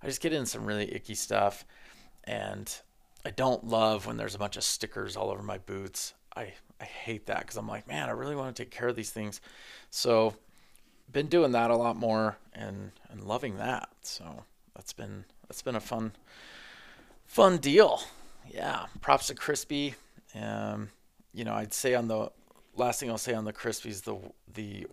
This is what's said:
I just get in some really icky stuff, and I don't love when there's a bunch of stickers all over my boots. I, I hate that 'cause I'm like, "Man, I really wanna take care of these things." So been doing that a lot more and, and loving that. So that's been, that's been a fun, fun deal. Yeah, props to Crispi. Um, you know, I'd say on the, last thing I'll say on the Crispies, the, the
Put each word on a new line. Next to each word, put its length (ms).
I 60
just 140
get 120
in 120
some 200
really 280
icky 220
stuff, 500
and 480
I 60
don't 380
love 400
when 100
there's 180
a 40
bunch 180
of 60
stickers 520
all 140
over 140
my 160
boots. 560
I, 180
I 40
hate 420
that 180
'cause 120
I'm 100
like, 200
"Man, 220
I 20
really 240
wanna 180
take 180
care 160
of 80
these 160
things." 280
So 440
been 160
doing 240
that 180
a 60
lot 200
more 420
and, 380
and 120
loving 340
that. 320
So 420
that's 180
been, 320
that's 140
been 140
a 40
fun, 340
fun 300
deal. 440
Yeah, 380
props 260
to 80
Crispi. 580
Um, 540
you 120
know, 100
I'd 200
say 200
on 140
the, 240
last 240
thing 100
I'll 80
say 180
on 100
the 80
Crispies, 500
the, 140
the 420